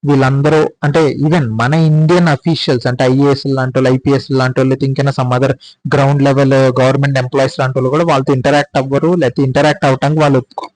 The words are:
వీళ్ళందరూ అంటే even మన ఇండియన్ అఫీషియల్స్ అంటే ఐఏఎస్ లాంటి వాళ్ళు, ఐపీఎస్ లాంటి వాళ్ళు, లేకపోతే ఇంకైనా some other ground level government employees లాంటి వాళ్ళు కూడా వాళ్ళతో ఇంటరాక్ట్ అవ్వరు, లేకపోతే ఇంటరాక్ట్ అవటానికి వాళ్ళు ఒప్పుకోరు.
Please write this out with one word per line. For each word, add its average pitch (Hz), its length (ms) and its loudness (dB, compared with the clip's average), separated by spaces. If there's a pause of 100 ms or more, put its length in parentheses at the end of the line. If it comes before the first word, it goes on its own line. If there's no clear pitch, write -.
వీళ్ళందరూ 143 640 2 (140)
అంటే 147 300 0
even 156 340 0
మన 113 260 -2
ఇండియన్ 160 540 2
అఫీషియల్స్ 147 600 -2
అంటే 127 160 -2
ఐఏఎస్ 139 440 2
లాంటి 131 300 -4
వాళ్ళు, 131 180 0
ఐపీఎస్ 131 360 -2
లాంటి 131 280 -2
వాళ్ళు, 131 100 0
లేకపోతే 135 160 -2
ఇంకైనా 139 260 -2
some 127 260 -4
other 135 140 0 (440)
ground 139 320 2
level 135 240 2 (280)
government 135 360 0
employees 131 440 -2
లాంటి 131 180 -2
వాళ్ళు 127 120 -2
కూడా 156 160 0
వాళ్ళతో 143 280 0
ఇంటరాక్ట్ 139 440 0
అవ్వరు, 139 360 -2
లేకపోతే 147 300 0
ఇంటరాక్ట్ 143 420 0
అవటానికి 143 360 0
వాళ్ళు 139 180 4
ఒప్పుకోరు. - 360 -12